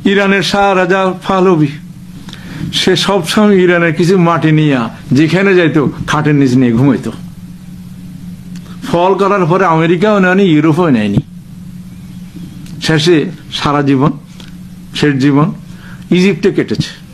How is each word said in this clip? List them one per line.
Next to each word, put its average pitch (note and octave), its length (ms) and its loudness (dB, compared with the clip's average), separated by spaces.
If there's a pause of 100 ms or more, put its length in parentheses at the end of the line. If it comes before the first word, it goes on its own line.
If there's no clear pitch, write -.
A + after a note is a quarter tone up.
ইরানের G3 380 2
শাহ G3+ 340 2
রাজা F#3 380 2 (140)
পাহলভি, F#3 380 4 (1040)
সে - 240 2
সবসময় G3+ 600 2
ইরানের F3 380 2
কিছু F3+ 240 2
মাটি E3 340 2
নিয়ে D3+ 260 2 (340)
যেখানে E3 420 4
যাইতো, D#3 360 2 (160)
খাটের D3+ 280 0
নিচে C3+ 220 4
নিয়ে B2 160 4
ঘুমাইতো। A2+ 400 0 (1700)
ফল F3+ 320 2
করার F#3+ 320 2
পরে F#3 200 2
আমেরিকাও E3+ 520 2
নেয়নি, F#3 240 4
ইউরোপও D#3+ 460 4
নেয়নি। G#2+ 300 2 (1600)
শেষে D#3+ 480 2 (220)
সারা C#3+ 300 -2
জীবন, C#3 300 2 (840)
শেষ D3 200 2
জীবন C#3+ 380 2 (580)
ইজিপ্টে F3+ 420 2
কেটেছে - 360 -2 (240)